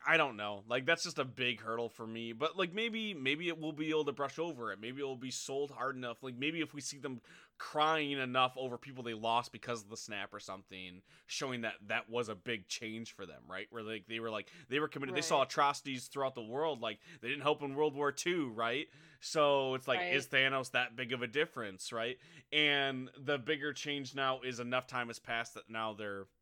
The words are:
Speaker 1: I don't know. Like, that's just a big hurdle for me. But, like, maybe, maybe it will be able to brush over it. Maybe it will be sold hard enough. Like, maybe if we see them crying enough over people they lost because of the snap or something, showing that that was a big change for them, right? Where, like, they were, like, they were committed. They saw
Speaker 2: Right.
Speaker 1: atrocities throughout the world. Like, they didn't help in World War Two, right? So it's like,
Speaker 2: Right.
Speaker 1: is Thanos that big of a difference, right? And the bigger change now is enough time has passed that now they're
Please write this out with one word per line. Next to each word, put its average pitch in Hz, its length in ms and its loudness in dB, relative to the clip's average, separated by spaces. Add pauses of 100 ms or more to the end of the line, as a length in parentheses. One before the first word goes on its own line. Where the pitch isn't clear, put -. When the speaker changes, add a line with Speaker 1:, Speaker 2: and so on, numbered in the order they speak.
Speaker 1:
I 156 100 8
don't 135 200 4
know. 104 300 -4
Like, 127 180 2
that's 165 180 4
just 165 160 -4
a 135 60 2
big 123 360 -2
hurdle 113 280 -2
for 113 180 -10
me. 113 240 -6
But, 151 260 -2
like, 180 160 0
maybe, 220 400 -2
maybe 147 340 0
it 165 120 -2
will 156 140 -2
be 156 180 -2
able 156 140 4
to 143 60 0
brush 135 280 -4
over 131 320 -4
it. 98 80 -6
Maybe 127 220 -8
it 139 40 -2
will 135 120 -4
be 123 120 -8
sold 139 400 -4
hard 131 260 -2
enough. 123 280 -6
Like, 127 120 -8
maybe 156 260 0
if 147 120 -4
we 147 80 -10
see 143 160 -8
them 131 240 -8 (380)
crying 151 540 2
enough 127 440 4
over 127 220 -4
people 131 240 -12
they 117 100 -4
lost 113 380 2
because 117 320 -6
of 98 60 -20
the 113 80 -10
snap 101 360 -6
or 104 60 -10
something, 95 640 -12 (240)
showing 127 340 -4
that 107 140 -2 (120)
that 113 220 -2
was 117 200 0
a 110 40 -4
big 104 340 -6
change 113 460 -8
for 98 140 -12
them, 69 200 -16
right? 92 220 -8
Where, 113 140 -8
like, 107 240 -6
they 113 120 -4
were, 113 120 -4
like, 104 180 -4 (180)
they 135 120 2
were 151 80 0
committed. 135 260 -4
They 151 80 2
saw 160 180 6
Speaker 2:
Right. 131 80 6
Speaker 1:
atrocities 143 600 2
throughout 135 260 0
the 123 80 -6
world. 131 400 0
Like, 110 200 -4 (200)
they 113 60 -4
didn't 139 160 -2
help 143 180 6
in 139 140 -4
World 151 180 4
War 143 180 2
Two, 165 380 0
right? 117 380 0 (320)
So 139 560 6
it's 127 120 -4
like, 131 120 4
Speaker 2:
Right. 175 160 2
Speaker 1:
is 135 120 2
Thanos 135 440 4
that 123 240 0
big 123 180 -4
of 120 80 -2
a 123 60 0
difference, 117 680 -2
right? 120 240 -2 (340)
And 139 640 2
the 143 220 0
bigger 143 360 -2
change 139 420 -6
now 131 260 2
is 123 180 -4
enough 123 280 0
time 123 200 -2
has 117 120 -10
passed 117 340 -4
that - 160 -14
now 110 240 -2
they're 101 320 -6 (160)